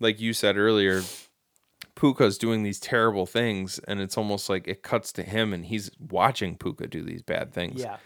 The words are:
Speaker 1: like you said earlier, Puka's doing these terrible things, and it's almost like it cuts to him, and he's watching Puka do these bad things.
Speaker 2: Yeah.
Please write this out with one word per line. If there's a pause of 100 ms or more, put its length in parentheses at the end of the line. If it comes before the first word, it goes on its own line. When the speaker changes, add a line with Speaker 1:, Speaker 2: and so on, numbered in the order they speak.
Speaker 1:
like
you
said
earlier, (920)
Puka's
doing
these
terrible
things,
and
it's
almost
like
it
cuts
to
him,
and
he's (200)
watching
Puka
do
these
bad
things.
Speaker 2:
Yeah.